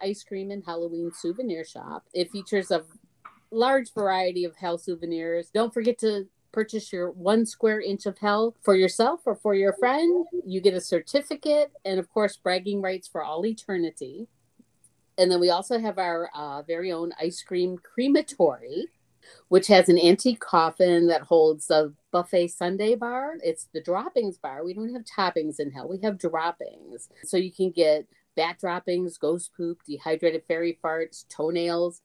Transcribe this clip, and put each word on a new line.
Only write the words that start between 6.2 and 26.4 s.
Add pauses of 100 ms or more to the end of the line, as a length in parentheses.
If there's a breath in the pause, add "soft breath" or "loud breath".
purchase
your
one
square
inch
of
Hell
for
yourself
or
for
your
friend. (200)
You
get
a
certificate (140)
and,
of
course,
bragging
rights
for
all
eternity. (920)
And
then
we
also
have
our,
uh,
very
own
ice
cream
crematory, (600 loud breath)
which
has
an
antique
coffin
that
holds
a (180)
buffet
sundae
bar.
It's
the
droppings
bar.
We
don't
have
toppings
in
Hell.
We
have
droppings. (160)